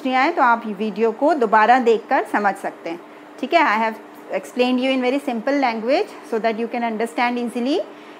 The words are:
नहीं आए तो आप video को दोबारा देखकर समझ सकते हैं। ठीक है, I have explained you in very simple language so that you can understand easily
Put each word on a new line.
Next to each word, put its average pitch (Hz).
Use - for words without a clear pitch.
नहीं 262
आए 269
तो 349
आप 233
video 214
को 277
दोबारा 226
देखकर 240
समझ 202
सकते -
हैं। 170
ठीक 254
है, 339
I 226
have -
explained 247
you 269
in 247
very 285
simple 262
language 240
so 226
that 220
you 233
can 233
understand 240
easily 247